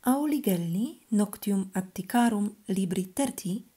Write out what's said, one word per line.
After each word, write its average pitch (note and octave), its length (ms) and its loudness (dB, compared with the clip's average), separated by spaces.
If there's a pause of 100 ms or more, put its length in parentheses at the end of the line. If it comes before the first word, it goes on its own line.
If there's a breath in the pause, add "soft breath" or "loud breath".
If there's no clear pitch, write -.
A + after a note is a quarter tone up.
Auligelli B3 960 0 (100)
noctium G3+ 640 0
Atticarum G#3 800 0 (120)
libri F#3 460 0
terti B3+ 500 -2 (140)